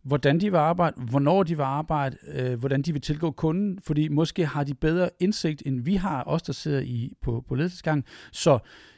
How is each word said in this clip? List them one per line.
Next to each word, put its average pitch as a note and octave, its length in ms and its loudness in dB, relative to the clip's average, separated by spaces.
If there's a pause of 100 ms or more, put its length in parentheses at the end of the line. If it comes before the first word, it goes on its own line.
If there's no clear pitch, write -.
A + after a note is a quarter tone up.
hvordan C#3+ 360 4
de G3+ 120 0
vil F3+ 60 4
arbejde, D#3+ 440 2
hvornår C#3+ 420 2
de E3 120 -2
vil D3 80 -2
arbejde, C#3 540 -2 (100)
øh, B2+ 320 -4
hvordan C3+ 220 0
de D#3 100 -2
vil C#3+ 100 -2
tilgå D#3 300 -2
kunden, F3+ 520 -2
fordi D3+ 240 0
måske D#3 380 2
har C#3+ 180 -2
de C#3 100 -4
bedre E3 360 0 (100)
indsigt, F3+ 460 0
end C3+ 140 0
vi D3+ 160 0
har, F3 280 -2
os D#3+ 180 -2
der - 120 -6
sidder C#3+ 260 -4
i, B2 420 -6
på, A#2+ 260 -4
på B2+ 80 -4
ledelsesgangen. D#3 480 -2 (280)
Så C#3 280 4 (380)